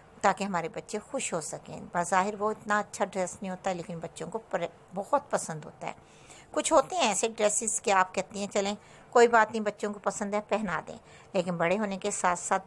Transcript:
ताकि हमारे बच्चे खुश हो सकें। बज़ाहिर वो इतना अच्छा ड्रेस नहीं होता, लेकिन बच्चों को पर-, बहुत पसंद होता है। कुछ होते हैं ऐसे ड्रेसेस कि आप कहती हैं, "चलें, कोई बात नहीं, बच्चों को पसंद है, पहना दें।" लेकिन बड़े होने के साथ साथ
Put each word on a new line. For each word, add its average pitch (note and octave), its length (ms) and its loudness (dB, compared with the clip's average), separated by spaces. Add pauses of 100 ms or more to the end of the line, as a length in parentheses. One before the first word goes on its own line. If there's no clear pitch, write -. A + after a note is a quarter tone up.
(240)
ताकि G3 200 2
हमारे F3 260 -2
बच्चे - 280 -8
खुश - 360 -6
हो E3+ 80 -2
सकें। - 440 -12 (100)
बज़ाहिर F#3 400 2
वो G#3 160 -2
इतना G#3+ 280 -2
अच्छा G#3 260 -4
ड्रेस F#3+ 280 -4
नहीं F#3+ 160 -10
होता, F#3 240 -4
लेकिन E3+ 260 -8
बच्चों E3 280 -10
को F3 100 -8
पर-, - 560 -8
बहुत G3 380 -2
पसंद D#3 340 -4
होता E3 220 -12
है। - 300 -14 (360)
कुछ - 180 -2
होते D#4+ 240 4
हैं F4 80 2
ऐसे A3 240 2
ड्रेसेस G#3+ 520 0
कि A3 120 2
आप F#3 240 4
कहती G3 260 -4
हैं, G3+ 60 -4
"चलें, G3+ 300 -2 (360)
कोई A#3+ 140 10
बात A3+ 240 4
नहीं, A3+ 100 -4
बच्चों G#3 320 -4
को G3+ 60 -12
पसंद G3+ 360 -2
है, G#3 60 0
पहना G3+ 400 -2
दें।" - 180 -16 (360)
लेकिन F3+ 220 0
बड़े E3+ 180 2
होने G3+ 220 -2
के G3+ 140 -4
साथ F3+ 240 0
साथ F#3+ 320 0